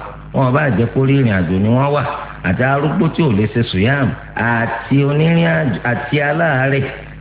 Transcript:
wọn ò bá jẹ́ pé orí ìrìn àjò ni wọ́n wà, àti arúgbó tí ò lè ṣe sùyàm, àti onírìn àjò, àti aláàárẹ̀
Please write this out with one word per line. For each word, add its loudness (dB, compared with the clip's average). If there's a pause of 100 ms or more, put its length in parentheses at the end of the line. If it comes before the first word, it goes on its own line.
(320)
wọn 2
ò 2
bá 2
jẹ́ 2
pé -2
orí 4
ìrìn 4
àjò 0
ni 2
wọ́n 2
wà, 0 (420)
àti 0
arúgbó 2
tí 0
ò 2
lè 2
ṣe -2
sùyàm, 0 (240)
àti 0
onírìn 2
àjò, 0
àti -2
aláàárẹ̀ 0 (360)